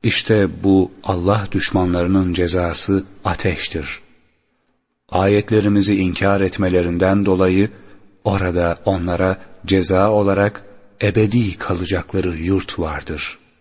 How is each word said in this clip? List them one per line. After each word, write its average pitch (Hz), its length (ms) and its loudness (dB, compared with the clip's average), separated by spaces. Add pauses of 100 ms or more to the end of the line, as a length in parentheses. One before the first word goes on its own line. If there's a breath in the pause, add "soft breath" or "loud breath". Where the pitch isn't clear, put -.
İşte 101 600 0
bu 95 280 4 (100)
Allah 98 500 0
düşmanlarının 90 800 0
cezası 87 720 0 (200)
ateştir. 87 760 -4 (1080)
Ayetlerimizi 101 880 2
inkar 98 440 0
etmelerinden 92 880 0
dolayı 92 440 2 (540 loud breath)
orada 90 600 0
onlara 92 580 0 (240 loud breath)
ceza 95 440 2
olarak 101 540 0 (380)
ebedi 104 560 2
kalacakları 90 760 -4
yurt 87 420 -2
vardır. 76 600 -8 (220)